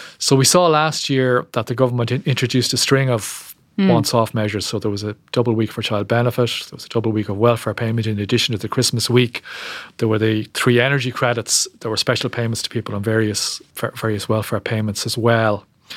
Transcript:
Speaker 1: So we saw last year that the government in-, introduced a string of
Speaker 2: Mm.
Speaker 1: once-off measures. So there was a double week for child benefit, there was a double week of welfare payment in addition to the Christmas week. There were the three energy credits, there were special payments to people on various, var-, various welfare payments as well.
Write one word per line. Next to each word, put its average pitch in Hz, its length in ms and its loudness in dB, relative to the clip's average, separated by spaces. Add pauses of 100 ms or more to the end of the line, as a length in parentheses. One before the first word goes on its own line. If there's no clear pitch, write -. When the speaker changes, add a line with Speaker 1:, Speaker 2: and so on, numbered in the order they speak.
(180)
Speaker 1:
So - 180 2
we 135 100 6
saw 180 200 6
last 151 460 2
year 127 400 2
that 117 160 -2
the 123 80 -4
government 120 360 0
in-, 131 140 -2
introduced 127 480 0
a 123 40 0
string 135 340 2
of - 320 -4 (340)
Speaker 2:
Mm. 190 160 4
Speaker 1:
once-off 127 400 2
measures. 107 320 -2
So 107 140 -4
there 107 100 -2
was 101 140 -4
a 104 120 -6 (180)
double 120 200 2
week 110 180 0
for 117 120 -6
child 104 240 -2
benefit, 120 420 2
there - 260 -10
was - 100 -16
a - 40 -16
double 113 220 -2
week 104 180 -2
of 98 80 -4
welfare 117 380 2
payment 113 320 -2
in 107 100 -2
addition 110 360 0
to 104 40 -2
the 107 100 -8
Christmas 120 400 0
week. 120 360 2 (540)
There 117 100 0
were 110 100 2
the 110 280 0 (100)
three 120 260 4
energy 131 300 0
credits, 117 560 0 (140)
there 113 100 -6
were 104 60 -4
special 123 300 0
payments 113 360 -4
to - 80 -10
people 107 240 -6
on 101 80 -4
various, 110 580 0 (140)
var-, - 200 -4
various 107 320 -4
welfare 110 320 -2
payments 107 460 -4
as 113 100 -6
well. 113 480 2 (340)